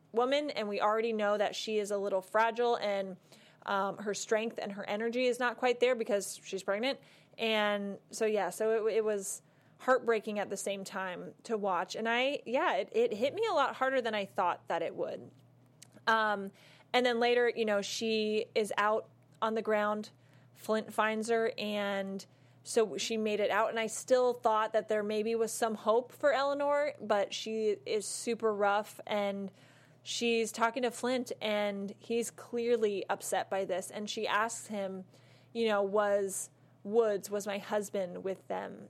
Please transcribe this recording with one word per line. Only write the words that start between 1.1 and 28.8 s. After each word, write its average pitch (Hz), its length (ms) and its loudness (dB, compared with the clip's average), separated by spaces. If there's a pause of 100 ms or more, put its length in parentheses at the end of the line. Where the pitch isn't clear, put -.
know 208 240 2
that 202 180 0
she 220 220 -4
is 202 140 -2
a 202 60 0
little 196 240 -2
fragile, 226 540 2
and, 196 400 -4 (500)
um, 196 340 0
her 202 140 -4
strength 220 480 -2
and 196 120 -6
her 202 160 -10
energy 233 380 0
is 240 120 0
not 240 160 0
quite 247 240 0
there 247 160 4
because 208 480 -2
she's 190 200 -8
pregnant. 226 360 -2 (380)
And 208 600 0 (140)
so, 220 140 -2
yeah, 202 240 2
so 220 380 0
it, 202 80 0
it 220 100 2
was 208 360 -4 (360)
heartbreaking 226 600 2
at 196 100 -4
the 196 80 -6
same 196 260 -4
time 185 500 -8 (100)
to 226 120 -2
watch. 190 400 -2
And 220 140 -2
I, 262 360 0
yeah, 262 300 2
it, 196 180 -2
it 240 200 2
hit 240 200 0
me 403 160 -2
a 381 40 0
lot 277 220 2
harder 262 260 0
than 220 120 -2
I 202 120 -2
thought 180 420 -2
that 170 140 -2
it 127 140 -4
would. 127 260 -4 (840)
Um, 214 440 2 (400)
and 247 140 4
then 240 160 2
later, 240 340 4
you 226 80 0
know, 208 180 2
she 214 720 0
is 208 240 2
out 214 280 2 (360)
on 220 140 0
the 220 60 0
ground. 214 480 0 (440)
Flint 220 400 -2
finds 220 360 0
her, 226 280 2
and 202 680 -4 (380)
so 214 340 0
she 226 200 -2
made 214 240 0
it 202 100 2
out. 208 180 2
And 220 80 -4
I 226 100 0
still 247 460 2
thought 220 380 2
that 214 160 0
there 214 160 0
maybe 214 320 0
was 220 160 0
some 220 240 -2
hope 233 380 2
for 285 180 2
Eleanor, 285 680 2
but 208 320 0
she 220 420 -2 (100)
is 208 220 -2
super 220 480 -2
rough, 202 500 2